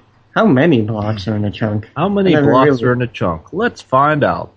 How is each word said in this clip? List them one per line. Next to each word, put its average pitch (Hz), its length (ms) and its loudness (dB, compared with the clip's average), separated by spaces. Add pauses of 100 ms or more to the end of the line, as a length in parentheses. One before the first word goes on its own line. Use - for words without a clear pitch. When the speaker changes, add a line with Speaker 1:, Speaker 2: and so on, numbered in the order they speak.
(360)
Speaker 1:
How 165 100 2
many 139 360 2
blocks 104 460 -4
are 110 80 -4
in 104 100 -4
a 104 60 -4
chunk? 107 460 -6
Speaker 2:
How 170 120 -2
many 196 260 0
Speaker 1:
I 151 40 4
never 139 120 2
Speaker 2:
blocks 131 180 4
Speaker 1:
really 131 160 0
Speaker 2:
are 123 80 2
in 123 80 -4
a 120 60 -4
chunk? 87 460 -6
Let's 220 280 -4
find 143 420 0
out. 85 340 -2